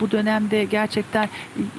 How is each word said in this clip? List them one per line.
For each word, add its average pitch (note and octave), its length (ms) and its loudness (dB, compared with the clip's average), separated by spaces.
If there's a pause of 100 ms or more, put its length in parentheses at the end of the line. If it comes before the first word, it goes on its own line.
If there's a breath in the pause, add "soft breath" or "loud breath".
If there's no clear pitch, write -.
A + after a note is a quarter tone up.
bu G#3+ 100 0
dönemde G#3+ 540 2
gerçekten, G#3+ 600 0
e, G#3 40 -2 (500 loud breath)